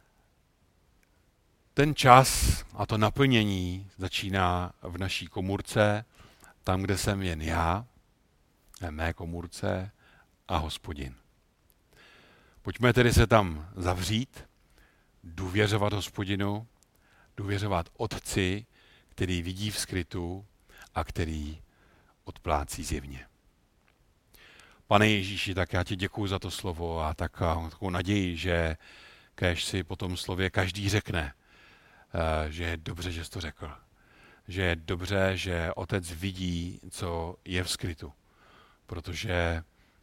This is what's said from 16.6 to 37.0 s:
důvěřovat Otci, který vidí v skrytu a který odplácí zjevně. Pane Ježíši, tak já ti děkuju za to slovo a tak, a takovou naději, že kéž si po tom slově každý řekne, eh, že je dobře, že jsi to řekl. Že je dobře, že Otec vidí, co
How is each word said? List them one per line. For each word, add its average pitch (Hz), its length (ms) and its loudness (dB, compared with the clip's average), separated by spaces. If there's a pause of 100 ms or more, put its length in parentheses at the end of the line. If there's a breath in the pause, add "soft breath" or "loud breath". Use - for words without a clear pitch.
důvěřovat 98 600 -2
Otci, 104 680 -2 (440 soft breath)
který 90 320 -2
vidí 95 300 -6
v - 80 -6
skrytu 92 640 -6 (500 loud breath)
a 85 80 -2
který 80 580 -6 (600 soft breath)
odplácí - 600 -2
zjevně. 69 420 -8 (1600 loud breath)
Pane 107 220 8
Ježíši, 98 440 -2
tak 87 200 -2
já 90 100 2
ti 104 120 -6
děkuju 98 320 -4
za 95 120 -2
to 95 120 -8
slovo 82 500 -4
a 78 120 -2
tak, - 280 -6
a 82 280 0
takovou 95 200 -8
naději, 90 480 0
že 85 400 0 (580 loud breath)
kéž 90 280 0
si 92 200 -4
po 92 120 -12
tom 92 220 -4
slově 92 320 -2
každý 95 400 0
řekne, 92 440 -2
eh, - 1160 -6
že 82 120 -8
je 82 140 -4
dobře, 82 340 -8
že 82 140 -8
jsi - 60 -16
to 95 100 -8
řekl. 80 300 -12 (760 soft breath)
Že 92 140 -4
je 90 140 2
dobře, 92 600 0
že 87 400 -2
Otec 95 360 -4
vidí, 90 680 -6 (100)
co 85 460 -6 (100)